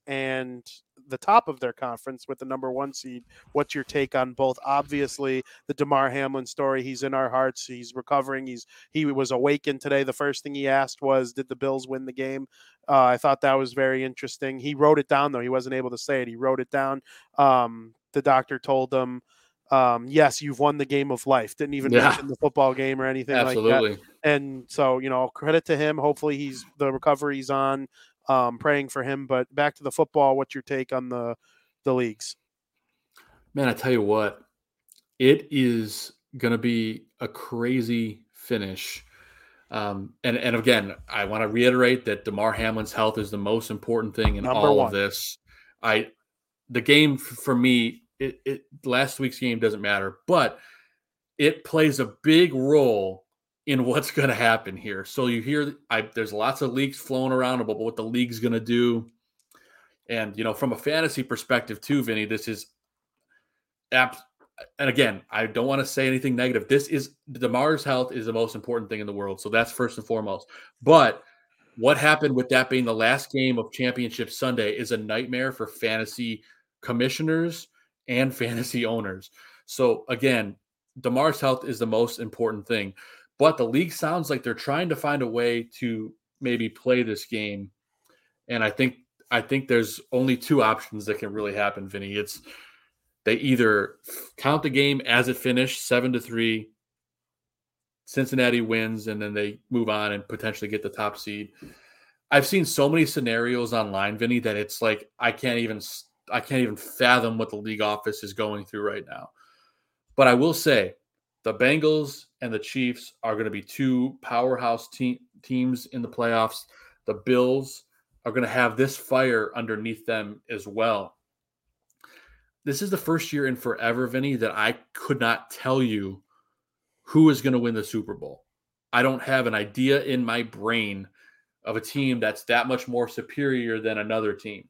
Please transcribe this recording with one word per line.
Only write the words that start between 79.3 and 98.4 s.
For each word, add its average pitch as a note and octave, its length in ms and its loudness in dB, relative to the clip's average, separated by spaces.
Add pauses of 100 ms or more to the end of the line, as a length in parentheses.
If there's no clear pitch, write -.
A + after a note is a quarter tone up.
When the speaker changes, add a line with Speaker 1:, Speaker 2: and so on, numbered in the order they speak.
Speaker 2:
So A#2+ 420 0
again, A#2 480 0 (460)
Damar's C3+ 400 2
health C3 260 0
is A#2 120 -6
the A#2 60 0
most A2+ 340 0
important A2 460 -4
thing, G2+ 280 -4 (440)
but D#3 180 4
the B2 120 0
league D3 240 0
sounds D#3+ 400 -4
like B2+ 100 -2
they're A#2+ 140 -4
trying D#3+ 340 -4
to D3+ 60 -2
find C#3+ 260 -2
a B2 60 -2
way A#2+ 340 0 (160)
to A2+ 340 -6 (300)
maybe A#2 280 -2
play B2 340 -2
this G#2+ 220 -6
game. G#2 440 -8 (800)
And A#2 160 -2
I G#2+ 80 0
think, C3 240 0 (340)
I A#2 120 2
think C3+ 260 -4
there's A#2 340 0 (100)
only B2+ 240 2
two B2+ 280 2
options G#2+ 420 0
that G#2 140 -4
can G#2 120 -8
really G#2 220 -6
happen, G2+ 340 -4
Vinny. G2 260 -10
It's, G#2 280 -8 (840)
they A2 100 4
either A#2 640 2 (400)
count D3 260 0
the D3 80 -2
game C#3 340 2
as B2 220 4
it B2+ 100 -2
finished, B2+ 480 0
seven B2 280 2
to A#2+ 60 -2
three, A2+ 520 -4 (1300)
Cincinnati B2+ 560 2